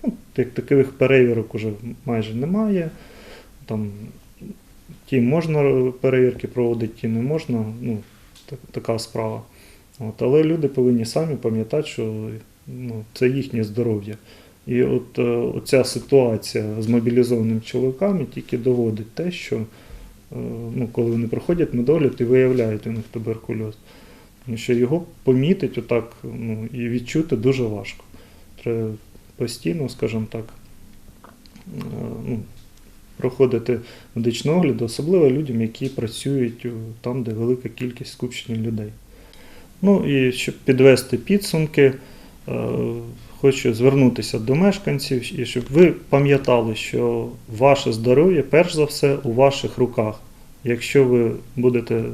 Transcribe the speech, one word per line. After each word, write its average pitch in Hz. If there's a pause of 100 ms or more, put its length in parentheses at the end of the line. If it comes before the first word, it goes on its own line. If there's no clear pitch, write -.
ну, 254 (240)
як 123
такових 135
перевірок 123
уже 110 (340)
майже 110
немає. 180 (760)
Там, 107 (1120)
ті 131
можна 139 (100)
перевірки 127
проводити, 117
ті 120
не 113
можна, 127 (160)
ну, 120 (480)
так, 135 (120)
така 117
справа. 110 (580)
От, 110
але 135
люди 156
повинні 123
самі 156
пам'ятати, 113
що, 110 (380)
ну, 123 (100)
це 127
їхнє 123
здоров'я. 107 (520)
І 123
от, 127
е, -
оця 120
ситуація 113
з 110
мобілізованими 117
чоловіками 131
тільки -
доводить 117
те, 175
що, -
е, 110 (1120)
ну, 123
коли 117
вони 117
проходять 151
медогляд 131
і -
виявляють 120
у 113
них 110
туберкульоз, 110 (680)
тому 113
що 123
його 123 (200)
помітить 139
отак, 117 (100)
ну, 113
і 120
відчути 123
дуже 127
важко. 104 (600)
Треба 113 (460)
постійно, 139
скажімо 110
так, 113 (760)
е, - (460)
ну, 120 (800)
проходити 123 (360)
медичний 117
огляд, 135
особливо 147
людям, 127
які 113
працюють 123
у, 120 (320)
там, 123
де 113
велика 117
кількість -
скупчення 117
людей. 107 (920)
Ну 190 (220)
і 127
щоб -
підвести 131
підсумки, 156 (540)
е, 131 (840)
хочу 135
звернутися 123
до 123
мешканців, 147
і 120
щоб 120
ви 160 (160)
пам'ятали, 131
що 120 (300)
ваше 131
здоров'я, 131
перш 170
за 151
все, 143
у 120
ваших 135
руках. 120 (420)
Якщо 120
ви 120 (240)
будете 120 (100)